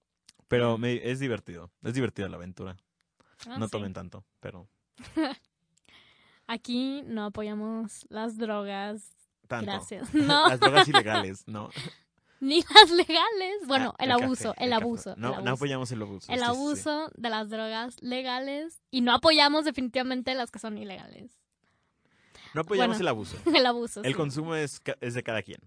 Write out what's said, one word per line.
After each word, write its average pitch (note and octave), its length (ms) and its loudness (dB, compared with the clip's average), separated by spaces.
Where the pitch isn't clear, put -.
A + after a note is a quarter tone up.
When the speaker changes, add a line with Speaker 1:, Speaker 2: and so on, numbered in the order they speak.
Speaker 1:
Pero A#2+ 320 2
Speaker 2:
Mm. - 20 -4
Speaker 1:
me, A#2+ 300 -2
es B2+ 80 -4
divertido, G2 540 -8
es A#2+ 120 -6
divertida A2 340 -2
la F2 80 -12
aventura. F#2 400 -14
Speaker 2:
Ah, B2 120 -12
Speaker 1:
No A2 80 -4
Speaker 2:
sí. G2+ 60 -8
Speaker 1:
tomen G#2 200 -6
tanto, F#2 320 -14
pero F#2 280 -16
Speaker 2:
<laughs> C#4 460 -8
Aquí B3 600 -4
no A3 200 -6
apoyamos G#3+ 840 -8
las A3 280 -6
drogas. G#3 720 -6
Speaker 1:
Tanto. A#2+ 220 -4
Speaker 2:
Gracias. - 380 -10
<laughs> - 60 -12
No. D4 340 6
Speaker 1:
<laughs> - 0 -
Las - 120 4
drogas G4 280 8
ilegales, G#2 580 2
¿no? G#2+ 280 -10
Speaker 2:
<laughs> - 680 -16
Ni C#4+ 220 2
las F#4+ 280 12
legales. F#4 760 2
Bueno, B3+ 320 0
Speaker 1:
Ah, - 60 -2
Speaker 2:
el C4 60 0
Speaker 1:
el B3 120 4
Speaker 2:
abuso, B3+ 280 -2
Speaker 1:
café, - 140 -8
Speaker 2:
el - 20 -
Speaker 1:
el B3 60 0
café. A3+ 120 0
Speaker 2:
abuso, A#3 320 -6
Speaker 1:
No, A#2 120 -4
Speaker 2:
el C3 40 -2
Speaker 1:
no C3+ 60 -6
Speaker 2:
abuso. B2+ 160 0
Speaker 1:
apoyamos C3 380 -4
el A2 100 -6
abuso. G2+ 300 -10
Speaker 2:
El B3 60 -2
Speaker 1:
Sí, A#3+ 60 -2
sí, A#3+ 80 0
sí. B3 60 -2
Speaker 2:
abuso D4 580 -4
de A3+ 140 -6
las G#3+ 200 -4
drogas A3 520 -8
legales. C4 880 -8
Y C4 100 0
no A#3+ 140 4
apoyamos D4+ 500 6
definitivamente B3+ 680 -2
las B3 160 -4
que - 80 -16
son G#3+ 200 -10
ilegales. - 600 -16
Speaker 1:
No D#3 80 -2
apoyamos A3+ 360 0
Speaker 2:
Bueno, - 40 -2
Speaker 1:
el E3+ 60 0
abuso. G#2+ 360 -4
Speaker 2:
<laughs> E4+ 100 2
el C4+ 120 6
abuso, A#3+ 360 -4
Speaker 1:
El C3+ 100 -2
Speaker 2:
sí. - 40 0
Speaker 1:
consumo D3+ 380 -4
es D3+ 260 -4
ca-, - 200 -6
es A#2+ 140 -6
de A#2+ 80 -6
cada A2 200 -4
quien. - 240 -14